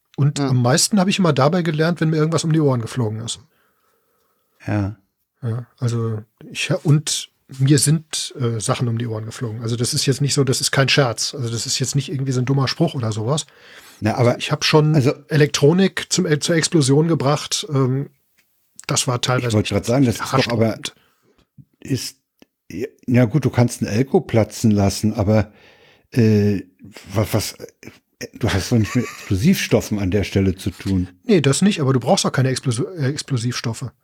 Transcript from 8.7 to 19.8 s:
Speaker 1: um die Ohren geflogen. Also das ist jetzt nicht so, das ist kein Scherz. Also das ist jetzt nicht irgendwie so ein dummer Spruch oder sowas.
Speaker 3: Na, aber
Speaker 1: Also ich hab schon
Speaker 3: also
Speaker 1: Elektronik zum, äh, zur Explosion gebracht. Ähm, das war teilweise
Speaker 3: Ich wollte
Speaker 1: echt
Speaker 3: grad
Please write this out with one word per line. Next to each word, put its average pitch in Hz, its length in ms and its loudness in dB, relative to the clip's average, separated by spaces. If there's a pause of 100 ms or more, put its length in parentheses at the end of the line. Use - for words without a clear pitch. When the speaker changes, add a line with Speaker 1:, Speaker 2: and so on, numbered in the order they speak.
Speaker 1:
um 117 100 -2
die 120 80 -4
Ohren 110 180 -8
geflogen. 110 380 -10
Also 117 120 -4
das 120 180 -2
ist 147 140 -2
jetzt 135 140 2
nicht 139 140 0
so, 143 100 2
das 120 160 0
ist - 100 -2
kein 135 180 2
Scherz. 120 460 0
Also 120 160 -6
das 113 160 -6
ist - 140 -4
jetzt 139 160 -2
nicht 143 160 -2
irgendwie 135 200 -4
so 127 80 0
ein 123 40 0
dummer 135 240 0
Spruch - 260 -2
oder 113 160 -2
sowas. 110 360 -2 (540)
Speaker 3:
Na, 107 140 0
aber - 140 2
Speaker 1:
Also 202 100 0
ich - 140 -6
hab 147 120 -4
schon 156 300 4
Speaker 3:
also 143 180 4 (160)
Speaker 1:
Elektronik 165 840 2
zum, 180 160 0
äh, 151 120 0
zur - 160 0
Explosion 151 540 2
gebracht. 147 640 -2
Ähm, 135 400 -2 (760)
das - 220 -4
war 120 120 -2
teilweise 123 280 0
Speaker 3:
Ich 110 60 0
wollte 104 100 2
Speaker 1:
echt - 100 -6
Speaker 3:
grad 101 120 -2